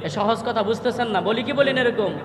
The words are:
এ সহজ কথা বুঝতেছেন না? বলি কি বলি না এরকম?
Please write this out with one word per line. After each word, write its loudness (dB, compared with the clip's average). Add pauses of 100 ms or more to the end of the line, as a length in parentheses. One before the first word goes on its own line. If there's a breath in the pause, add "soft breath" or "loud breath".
এ -6
সহজ 0
কথা 0
বুঝতেছেন 0
না? 0
বলি 0
কি -2
বলি 4
না 0
এরকম? 2 (120)